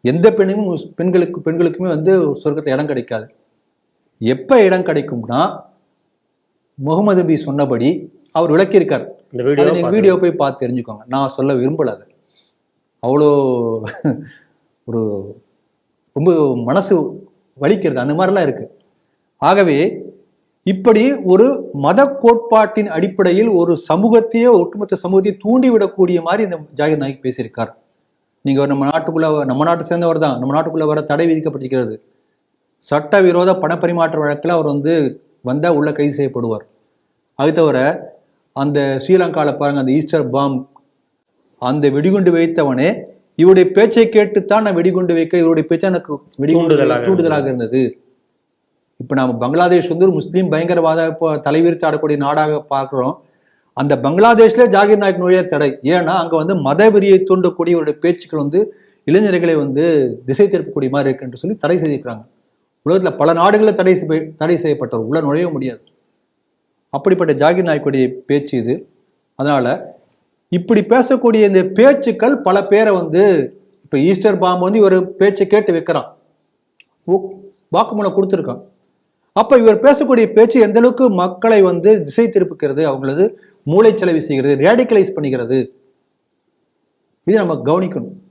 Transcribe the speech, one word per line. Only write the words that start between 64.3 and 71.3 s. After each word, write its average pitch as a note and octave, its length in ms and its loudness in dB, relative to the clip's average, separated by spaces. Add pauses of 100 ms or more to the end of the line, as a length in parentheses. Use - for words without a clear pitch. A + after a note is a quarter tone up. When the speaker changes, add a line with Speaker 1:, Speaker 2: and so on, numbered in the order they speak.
Speaker 1:
தடை E3 200 -2
செய்யப்பட்டவர் B2+ 500 -4
உள்ள D3 140 -2
நுழைய D#3 280 -2
முடியாது. C3 320 -8 (1080)
அப்படிப்பட்ட F3+ 440 -2
ஜாகிர் E3 320 0
நாயக்குடைய C#3+ 480 -2 (140)
பேச்சு C#3+ 320 -2
இது. A#2+ 300 -6 (460)
அதனால C#3 640 -4 (520)
இப்படி F#3 320 0
பேசக்கூடிய A#3 640 2